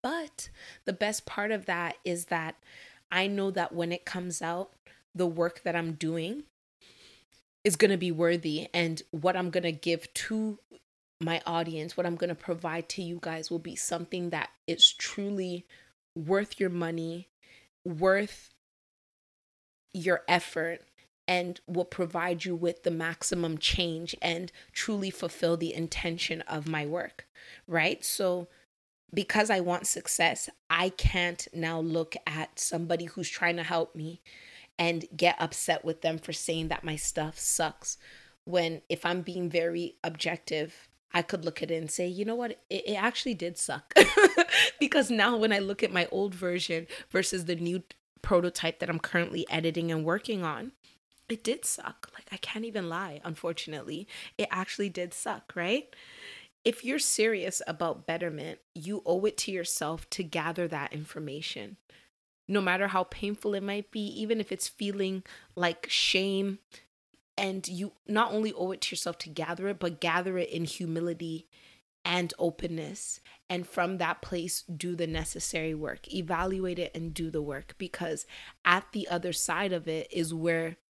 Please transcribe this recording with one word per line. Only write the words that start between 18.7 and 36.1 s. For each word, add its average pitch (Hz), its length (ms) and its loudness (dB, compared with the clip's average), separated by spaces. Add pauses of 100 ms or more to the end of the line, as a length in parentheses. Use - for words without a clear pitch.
your 175 340 2
effort, 170 540 0 (440)
and 180 400 0
will 175 200 0
provide 175 580 -2
you 180 100 -2
with 170 280 0
the 180 80 2
maximum 165 680 -2
change 165 640 0
and 170 320 -2 (200)
truly 202 360 -2
fulfill 170 480 0
the 165 160 -2
intention 165 680 -2
of 156 260 -4
my 151 160 0
work, - 420 -4 (400)
right? 165 380 2
So 180 440 0 (680)
because 214 340 2
I 196 120 4
want 175 260 0
success, - 640 2 (180)
I 175 220 4
can't 175 640 2
now 165 260 -2
look 160 360 0 (100)
at 156 320 -4
somebody 170 480 -2
who's 160 220 -6
trying 170 280 2
to 170 60 -4
help 165 320 0
me 160 260 -8 (580)
and 170 280 2 (100)
get 175 220 6
upset 160 460 0
with 160 180 -2
them 160 160 0